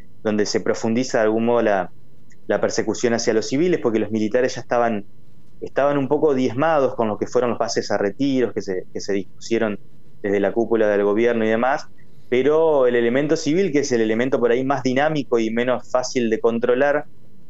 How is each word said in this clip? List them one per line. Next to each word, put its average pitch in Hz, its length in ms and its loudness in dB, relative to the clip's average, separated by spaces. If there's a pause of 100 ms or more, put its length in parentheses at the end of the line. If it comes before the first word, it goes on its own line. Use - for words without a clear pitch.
(240)
donde 104 220 0
se 110 140 -2
profundiza 113 580 -2
de 113 60 2
algún 110 200 2
modo 120 160 2
la, 101 300 2 (560)
la 104 160 0
persecución 110 500 0
hacia 113 220 2
los 110 160 0
civiles, 156 320 2
porque 113 160 0
los 104 120 -2
militares 110 440 0
ya 123 80 -8
estaban, 113 420 0 (560)
estaban 143 380 0
un 135 100 0
poco 151 260 2
diezmados 131 600 2
con 113 140 0
lo 101 100 -2
que 104 80 -2
fueron 123 240 0
los 107 80 -2
pases - 320 -2
a 101 80 2
retiros 123 560 0
que 104 80 -4
se, 92 220 -4 (100)
que 98 60 -8
se - 120 -6
dispusieron 107 640 -2 (440)
desde 101 180 2
la 98 120 2
cúpula 110 360 2
del 104 160 4
gobierno 113 400 2
y 110 40 2
demás, 123 400 0 (400)
pero 143 600 4
el 120 80 4
elemento 131 400 2
civil, 170 340 0
que 143 80 2
es 123 140 0
el 117 80 4
elemento 113 400 2
por 117 100 4
ahí 127 140 2
más 135 180 0
dinámico 135 560 0
y 110 120 0
menos 120 380 -2
fácil 123 400 0
de 107 120 0
controlar, 123 640 2 (460)